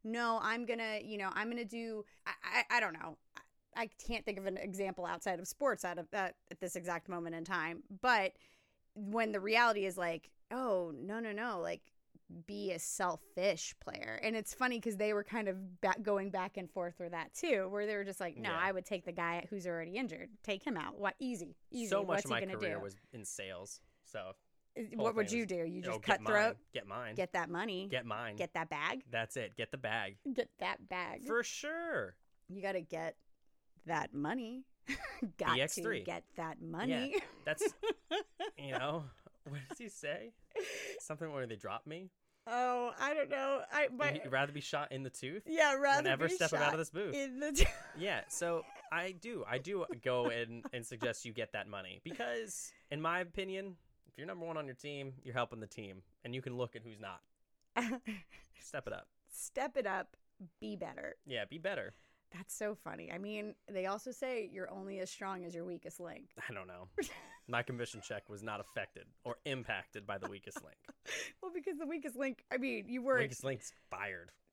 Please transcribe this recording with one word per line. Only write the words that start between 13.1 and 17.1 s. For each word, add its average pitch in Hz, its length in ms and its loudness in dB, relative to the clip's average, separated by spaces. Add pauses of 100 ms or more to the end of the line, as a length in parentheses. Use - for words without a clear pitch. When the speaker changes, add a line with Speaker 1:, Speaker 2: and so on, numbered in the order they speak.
Speaker 1:
player." - 440 -6
And 220 120 2
it's 214 180 -2
funny 247 260 2
'cause 208 180 -2
they 214 160 4
were 208 100 2
kind 214 260 0
of 185 320 -6
ba-, 196 200 4
going 202 300 4
back 185 260 -2
and 185 140 -6
forth 175 240 -4
for 175 140 -8
that 165 260 -4